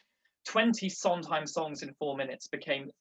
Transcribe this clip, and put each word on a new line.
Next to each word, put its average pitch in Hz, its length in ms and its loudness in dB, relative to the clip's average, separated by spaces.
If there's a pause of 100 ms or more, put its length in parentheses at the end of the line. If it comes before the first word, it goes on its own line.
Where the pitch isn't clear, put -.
(460)
twenty 220 420 4
Sondheim 165 580 0
songs 151 360 -4
in 139 160 -8
four 143 180 0
minutes 131 320 -6
became 139 420 -4 (100)